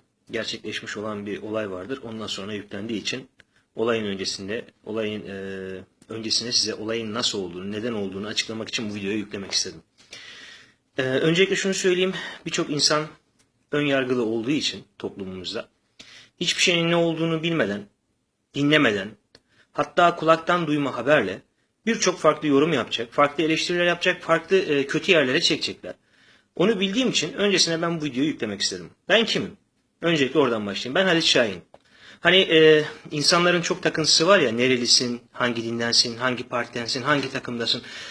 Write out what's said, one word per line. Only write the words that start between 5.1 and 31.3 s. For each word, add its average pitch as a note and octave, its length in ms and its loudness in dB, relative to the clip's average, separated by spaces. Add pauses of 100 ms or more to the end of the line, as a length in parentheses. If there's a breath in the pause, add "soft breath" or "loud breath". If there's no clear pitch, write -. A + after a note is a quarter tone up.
e, F#2+ 560 -10 (260)
öncesinde A2+ 420 -4
size G#2 240 0
olayın A2 380 -6
nasıl A2+ 300 -4
olduğunu, F2+ 280 -8
neden A2+ 220 -6
olduğunu G2 340 -6
açıklamak A2+ 400 -6
için A2 220 -6
bu G#2 60 -8
videoyu G2+ 220 -4
yüklemek G2+ 340 -10
istedim. E2+ 300 -6 (1160 loud breath)
E, C#3 40 0
öncelikle E3 540 2
şunu F#3+ 180 -2
söyleyeyim. F#3 400 0 (320 loud breath)
Birçok E3 240 -4
insan D3+ 380 0 (640)
ön D3 140 0
yargılı C3 380 0
olduğu A2+ 280 -2
için A#2+ 320 -4 (140)
toplumumuzda F#2+ 720 -10 (720 loud breath)
hiçbir - 220 -2
şeyin E3+ 300 4
ne E3+ 40 4
olduğunu E3 480 2
bilmeden, A2 420 -2 (680)
dinlemeden, C#3 560 2 (600 soft breath)
hatta E3+ 440 2
kulaktan D#3+ 520 2
duyma C#3+ 280 -2
haberle A#2+ 460 2 (460)
birçok F#3 320 0
farklı D3+ 280 2
yorum D3 260 4
yapacak, A#2 400 -2
farklı C#3+ 300 2
eleştiriler F3 420 0
yapacak, F3 360 0
farklı, E3 360 2
e, C#3+ 300 0
kötü D#3+ 240 0
yerlere D3 300 4
çekecekler. - 520 -2 (640 soft breath)
Onu F#3+ 240 2
bildiğim G3+ 300 0
için - 240 -2
öncesine E3+ 480 2
ben E3+ 200 -2
bu D3+ 40 -4
videoyu C3+ 240 0
yüklemek G#2 320 -4
istedim. F2 280 -6 (200)
Ben G#3+ 160 4
kimim? A#2 320 -4 (440)
Öncelikle D3+ 380 2
oradan A#2 260 2
başlayayım. A2 300 -6
Ben F#3+ 100 2
Halit E3 180 2
Şahin. G#2 380 2 (580 loud breath)